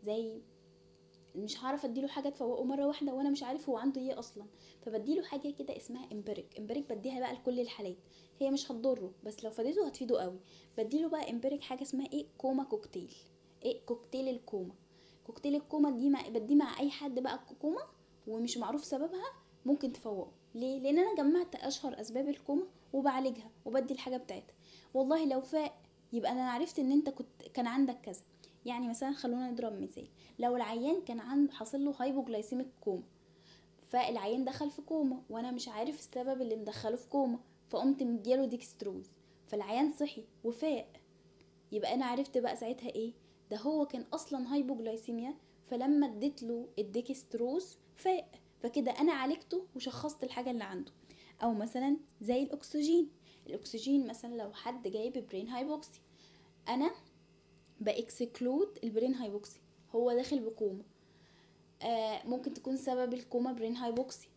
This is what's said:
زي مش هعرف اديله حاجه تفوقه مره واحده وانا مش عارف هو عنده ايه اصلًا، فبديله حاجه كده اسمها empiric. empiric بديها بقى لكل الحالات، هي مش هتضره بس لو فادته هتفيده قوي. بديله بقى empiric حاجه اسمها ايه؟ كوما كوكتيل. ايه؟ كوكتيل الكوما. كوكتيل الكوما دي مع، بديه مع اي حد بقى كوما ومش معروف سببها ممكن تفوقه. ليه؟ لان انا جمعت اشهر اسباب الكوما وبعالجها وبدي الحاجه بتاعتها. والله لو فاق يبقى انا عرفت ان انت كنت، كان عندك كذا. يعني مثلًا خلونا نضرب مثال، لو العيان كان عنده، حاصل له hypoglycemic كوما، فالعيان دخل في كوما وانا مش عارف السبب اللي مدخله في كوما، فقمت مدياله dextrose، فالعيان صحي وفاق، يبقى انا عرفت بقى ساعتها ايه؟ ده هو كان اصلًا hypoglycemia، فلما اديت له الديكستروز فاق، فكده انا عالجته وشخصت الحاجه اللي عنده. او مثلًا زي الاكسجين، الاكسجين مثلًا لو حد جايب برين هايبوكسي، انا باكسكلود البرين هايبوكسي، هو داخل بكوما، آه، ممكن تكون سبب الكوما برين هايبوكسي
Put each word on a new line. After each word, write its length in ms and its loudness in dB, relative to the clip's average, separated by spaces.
زي 380 -4
مش 280 -6
هعرف 220 -2
اديله 220 -2
حاجه 220 -2
تفوقه 340 -2
مره 240 2
واحده 260 0
وانا 160 2
مش 140 2
عارف 260 -4
هو 80 2
عنده 240 0
ايه 180 -4
اصلًا، 260 -12
فبديله 420 0
حاجه 260 -4
كده 280 -8
اسمها 340 -10
empiric. 480 -8
empiric 340 -4
بديها 260 -4
بقى 140 -2
لكل 260 -2
الحالات، 380 -4
هي 120 4
مش 200 0
هتضره 400 0
بس 200 -10
لو 80 -4
فادته 360 2
هتفيده 340 0
قوي. 180 -4
بديله 300 2
بقى 220 0
empiric 320 0
حاجه 200 -6
اسمها 320 -2
ايه؟ 120 -2
كوما 260 2
كوكتيل. 500 -6
ايه؟ 220 -2
كوكتيل 440 -2
الكوما. 440 -4
كوكتيل 280 0
الكوما 340 4
دي 200 2
مع، 180 2
بديه 280 2
مع 240 8
اي 100 4
حد 300 -4
بقى 200 -2
كوما 200 0
ومش 300 -2
معروف 280 -2
سببها 460 -2
ممكن 280 2
تفوقه. 380 -6
ليه؟ 240 -2
لان 200 6
انا 160 4
جمعت 400 4
اشهر 460 -4
اسباب 280 -2
الكوما 340 0
وبعالجها 580 2
وبدي 280 0
الحاجه 240 -4
بتاعتها. 380 -10
والله 320 4
لو 160 4
فاق 400 -2
يبقى 180 2
انا 200 0
عرفت 280 0
ان 120 4
انت 180 6
كنت، 340 -10
كان 140 0
عندك 340 2
كذا. 200 -8
يعني 220 -2
مثلًا 240 0
خلونا 400 -2
نضرب 300 -4
مثال، 260 -8
لو 160 4
العيان 460 0
كان 180 -6
عنده، 340 4
حاصل 320 -2
له 140 0
hypoglycemic 680 -2
كوما، 220 -2
فالعيان 640 0
دخل 260 -2
في 100 -12
كوما 480 0
وانا 220 -4
مش 160 -6
عارف 320 -4
السبب 420 -2
اللي 140 0
مدخله 400 -4
في 140 -10
كوما، 300 2
فقمت 340 4
مدياله 420 2
dextrose، 600 -6
فالعيان 440 2
صحي 320 -4
وفاق، 440 0
يبقى 220 0
انا 120 2
عرفت 320 0
بقى 180 2
ساعتها 340 -6
ايه؟ 240 -4
ده 60 -4
هو 280 2
كان 280 -8
اصلًا 400 -4
hypoglycemia، 840 -2
فلما 420 6
اديت 360 -2
له 240 -4
الديكستروز 1000 -2
فاق، 360 2
فكده 320 0
انا 220 6
عالجته 520 0
وشخصت 480 -4
الحاجه 280 -2
اللي 120 -2
عنده. 280 -6
او 100 4
مثلًا 440 2
زي 220 4
الاكسجين، 640 4
الاكسجين 600 2
مثلًا 280 -8
لو 180 -6
حد 340 -6
جايب 400 -2
برين 220 -6
هايبوكسي، 520 -4
انا 240 2
باكسكلود 840 0
البرين 320 2
هايبوكسي، 440 -6
هو 180 4
داخل 260 2
بكوما، 440 -2
آه، 460 -2
ممكن 260 -2
تكون 240 -4
سبب 360 0
الكوما 380 -2
برين 240 -2
هايبوكسي 600 -2